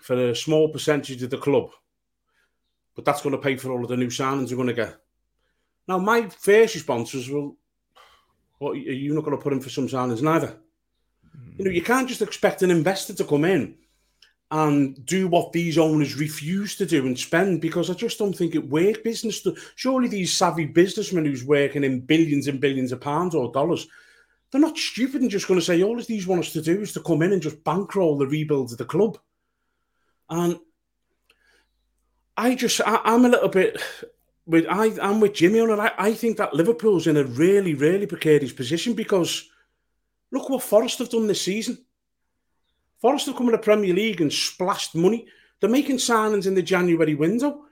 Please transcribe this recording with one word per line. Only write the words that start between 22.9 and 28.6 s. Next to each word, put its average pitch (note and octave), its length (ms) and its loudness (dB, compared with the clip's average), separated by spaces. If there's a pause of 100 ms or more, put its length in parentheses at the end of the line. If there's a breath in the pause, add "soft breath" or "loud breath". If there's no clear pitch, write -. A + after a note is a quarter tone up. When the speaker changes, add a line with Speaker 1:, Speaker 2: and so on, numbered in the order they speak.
Speaker 1:
of B2+ 100 -8
pounds E3 360 -2
or B2 160 -2
dollars, D3+ 340 -2 (640 soft breath)
they're C4+ 100 0
not D#4 160 2
stupid B3+ 460 -4
and A#3 80 0
just F#3+ 160 -4
gonna F#3 140 2
say, E3+ 200 2
"All G#3+ 220 2
these G#3 240 -6
want F3+ 140 0
us D3+ 140 -6
to D#3+ 60 -4
do E3 200 0
is G#3 140 -8
to - 60 -8
come D#3+ 220 0
in F#3 100 2
and F#3+ 80 0
just D3+ 220 -8
bankroll E3+ 560 0
the C#3 80 2
rebuild C#3+ 460 -2